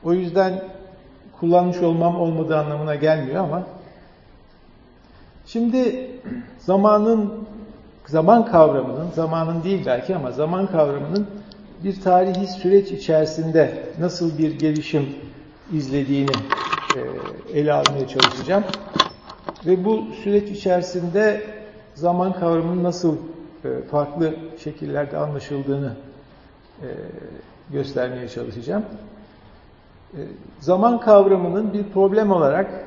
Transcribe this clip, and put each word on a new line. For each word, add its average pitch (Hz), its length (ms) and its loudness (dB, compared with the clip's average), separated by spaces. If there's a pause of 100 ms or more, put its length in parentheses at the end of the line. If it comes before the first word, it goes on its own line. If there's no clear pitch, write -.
O 165 100 2
yüzden 185 400 0 (840)
kullanmış 175 380 4
olmam 170 440 2
olmadığı 160 360 0
anlamına 151 380 -2
gelmiyor 151 480 2
ama 147 200 -4 (1800)
şimdi 240 640 0 (500)
zamanın, 208 760 4 (720)
zaman 180 400 6
kavramının, 143 720 4
zamanın 165 480 -2
değil 185 220 -2
belki 131 300 -2
ama 127 160 -4
zaman 165 360 -2
kavramının 156 600 0 (560)
bir 190 180 -4
tarihi 185 460 4
süreç 196 440 0
içerisinde 156 840 0 (260)
nasıl 170 380 -4
bir 151 220 -2
gelişim 151 460 0 (680)
izlediğini, 139 580 0 (640)
e, - 640 -6
ele 147 140 2
almaya 143 340 0
çalışacağım. 135 560 0 (1000)
Ve 185 200 2
bu 214 200 0 (180)
süreç 202 260 2
içerisinde 185 920 0 (540)
zaman 180 380 0
kavramının 170 500 0
nasıl, 170 320 0 (500)
e, - 20 -6 (240)
farklı 170 420 -2 (300)
şekillerde 147 540 -6
anlaşıldığını, 139 760 -4 (880)
e, 143 60 -12 (840)
göstermeye 127 580 -6
çalışacağım. 120 540 -6 (1300)
E, 165 60 -12 (400)
zaman 196 400 4
kavramının 196 760 6
bir 208 100 -2
problem 196 480 2
olarak 170 360 2 (200)